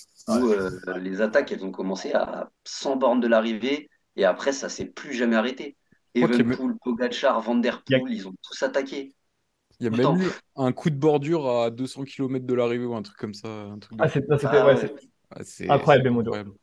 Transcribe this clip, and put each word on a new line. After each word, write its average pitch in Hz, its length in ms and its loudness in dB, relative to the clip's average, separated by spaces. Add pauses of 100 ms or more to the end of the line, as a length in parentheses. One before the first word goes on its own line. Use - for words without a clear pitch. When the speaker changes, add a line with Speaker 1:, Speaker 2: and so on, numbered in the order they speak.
(260)
Speaker 1:
où, 117 220 2
Speaker 2:
Ouais. - 0 -
Speaker 1:
euh, 95 220 2 (280)
les 95 240 -6
attaques, 139 300 2
elles 92 120 -8
ont 95 80 -6
commencé 95 400 -6
à - 380 -2 (140)
cent - 320 -6
bornes 127 240 4
de 120 60 0
l'arrivée, 113 600 0 (280)
et 98 100 2
après, 92 260 2
ça 135 160 -6
s'est - 180 -10
plus - 280 -12
jamais 117 220 2
arrêté. 123 400 -2 (380)
Speaker 3:
Je 120 60 2
crois 117 80 4
qu'il 120 160 4
y 117 40 2
a 127 40 0
Speaker 1:
Evenepoel, 123 320 -2
Pogacar, 120 560 0
Van 120 140 -2
Der 120 340 0
Speaker 2:
Il 135 40 2
y - 40 6
a 127 40 2
Speaker 1:
Poel, 127 120 -4
ils 98 160 -8
ont 92 140 -14
tous - 200 -10
attaqué. 135 520 -4 (640)
Speaker 3:
Il 123 40 -4
y - 20 -2
a 110 40 0
Speaker 1:
Tout 113 60 -2
le - 0 -
Speaker 3:
même 120 40 2
Speaker 1:
temps. 143 160 4
Speaker 3:
eu 185 160 0 (240)
un 127 160 0
coup - 180 -2
de 139 60 -2
bordure 147 520 2
à 117 220 2
deux 123 160 -6
cents 135 180 -12
kilomètres 131 420 -4
de 123 80 0
l'arrivée 120 300 0
ou 120 100 -4
un 107 80 -6
truc - 140 -16
comme 107 180 -8
ça, 107 140 -14
un 104 300 -12
truc 113 200 -16
de 160 60 2
Speaker 2:
Ah, 147 40 2
c'est, - 200 -2
non, 147 100 2
c'était, - 200 2
Speaker 1:
Ah 139 80 6
Speaker 2:
ouais, 135 100 8
Speaker 1:
ouais. - 0 -
Speaker 2:
c'est - 160 -2 (380)
Speaker 3:
Ah, - 140 -14
c'est, - 240 -8
Speaker 2:
incroyable, 139 360 6
Speaker 3:
c'est - 0 -
Speaker 2:
les 127 60 2
mondiaux. 110 260 0
Speaker 3:
incroyable. 101 160 -10 (100)